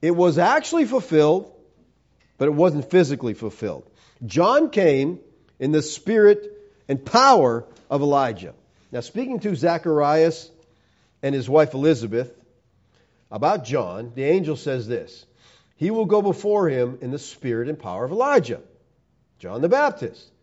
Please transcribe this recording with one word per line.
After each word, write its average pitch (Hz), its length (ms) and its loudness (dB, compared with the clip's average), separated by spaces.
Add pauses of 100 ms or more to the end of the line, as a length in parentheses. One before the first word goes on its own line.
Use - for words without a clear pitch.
It 160 100 0
was 175 260 2
actually 285 480 2
fulfilled, 175 640 0 (840)
but 139 100 0
it 151 60 0
wasn't 147 360 0
physically 135 460 0
fulfilled. 98 480 -10 (420)
John 208 460 2
came 160 480 2 (380)
in 135 140 -2
the 151 100 2
spirit 208 680 2 (380)
and 139 160 -4
power 170 600 4 (240)
of 139 120 -2
Elijah. 135 540 -2 (360)
Now, 123 100 -8
speaking 254 400 -8
to 202 140 -4
Zacharias 160 920 0 (720)
and 139 140 -2
his 123 120 -6
wife 147 280 4
Elizabeth 127 600 -2 (960)
about 143 320 -4
John, 117 520 -8
the 131 80 -8
angel 156 320 -2
says 127 320 -8
this, 110 400 -10 (480)
"He 175 160 -4
will 220 160 -2
go 208 160 2
before 202 440 0
him 127 340 -4
in 127 100 -10
the 139 80 -8
spirit 120 500 -8
and 151 80 -8
power 95 260 -10
of 131 80 -6
Elijah," 214 500 0 (760)
John 95 240 -10
the 165 80 0
Baptist 262 580 -2 (160)